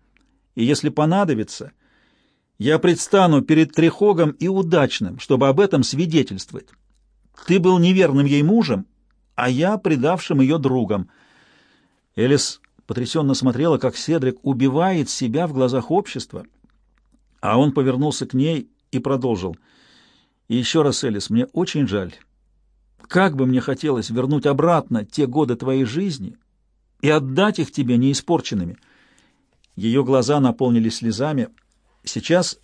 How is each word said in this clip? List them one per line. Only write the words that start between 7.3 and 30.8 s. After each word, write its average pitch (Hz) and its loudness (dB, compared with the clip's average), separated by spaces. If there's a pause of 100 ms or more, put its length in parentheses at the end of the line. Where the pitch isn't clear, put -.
Ты 185 4
был 180 4
неверным 170 4
ей 143 2
мужем, 160 2 (480)
а 123 -2
я 175 0
предавшим 156 0
ее 143 2
другом». 113 -2 (1080)
Элис 135 0 (280)
потрясенно 135 -2
смотрела, 131 0
как 127 -4
Седрик 135 -4
убивает 139 0
себя 135 -4
в 151 -8
глазах 131 -2
общества, 160 -4 (920)
а 107 0
он 139 4
повернулся 135 -2
к - -8
ней 139 -2 (220)
и 135 -4
продолжил: 120 -4 (920)
«И 113 0
еще 147 0
раз, 127 -2
Элис, 107 -4
мне 117 0
очень 160 -2
жаль. 92 -4 (920)
Как 175 0
бы 131 0
мне 127 2
хотелось 131 -4
вернуть 127 -2
обратно 139 0
те 147 -2
годы 135 0
твоей 131 -2
жизни 131 -6 (640)
и 143 0
отдать 151 0
их 151 -6
тебе 123 -2
неиспорченными». 127 -2 (1000)
Ее 117 0
глаза 135 2
наполнились 117 0